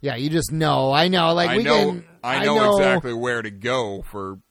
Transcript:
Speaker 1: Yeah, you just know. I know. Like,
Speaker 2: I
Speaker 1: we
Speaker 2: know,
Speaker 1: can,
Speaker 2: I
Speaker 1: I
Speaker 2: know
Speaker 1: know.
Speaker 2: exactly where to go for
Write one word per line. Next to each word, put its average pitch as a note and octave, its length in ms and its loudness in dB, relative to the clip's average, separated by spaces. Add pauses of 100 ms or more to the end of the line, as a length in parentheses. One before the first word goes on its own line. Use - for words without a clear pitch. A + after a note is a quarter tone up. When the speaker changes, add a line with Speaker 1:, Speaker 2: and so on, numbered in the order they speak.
Speaker 1:
Yeah, C3+ 140 -4
you C3+ 140 -4
just D#3+ 220 -2
know. C#3+ 400 0
I D#3 160 2
know. E3+ 240 2
Like, F3 180 0
Speaker 2:
I G#3 80 0
Speaker 1:
we A3 40 0
Speaker 2:
know, G3+ 300 2
Speaker 1:
can, F3 120 -10 (180)
Speaker 2:
I B2+ 140 -2
Speaker 1:
I G3 80 0
Speaker 2:
know - 120 2
Speaker 1:
know. G#3 200 4
Speaker 2:
exactly F#3 380 2
where A#2+ 260 -2
to A2 100 -8
go G2+ 600 -4
for G2 280 -10 (120)